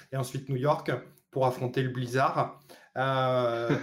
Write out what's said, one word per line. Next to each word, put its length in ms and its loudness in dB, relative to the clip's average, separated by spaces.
et 60 -4
ensuite 320 -6
New 80 0
York 340 2
pour 140 2
affronter 360 0
le 80 0
blizzard. 720 0
Euh, 840 2